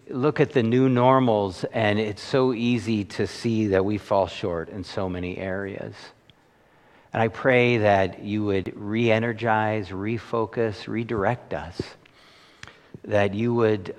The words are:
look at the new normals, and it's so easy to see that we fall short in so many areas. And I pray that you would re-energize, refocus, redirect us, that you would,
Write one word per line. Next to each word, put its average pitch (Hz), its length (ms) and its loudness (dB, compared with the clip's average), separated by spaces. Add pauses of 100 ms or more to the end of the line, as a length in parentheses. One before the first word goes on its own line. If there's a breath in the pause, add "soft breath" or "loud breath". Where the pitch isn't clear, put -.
look 139 320 0
at 135 140 2
the 127 80 4
new 123 260 4
normals, 123 760 4
and 107 340 0
it's 107 240 -4
so 131 320 2
easy 113 500 0
to 104 220 -4
see 110 400 -2
that 95 180 2
we 104 140 -2
fall 98 280 0
short 85 440 -6
in 98 140 -10
so 95 260 -4
many 90 260 -6
areas. 98 580 -8 (1160 soft breath)
And 117 80 -2
I 113 80 4
pray 123 480 4
that 101 460 4
you 104 240 -4
would 98 280 -2
re-energize, 110 1160 0
refocus, 110 1000 -4
redirect 110 640 -2
us, 85 300 -8 (1200 loud breath)
that 101 300 2
you 117 180 0
would, 107 460 0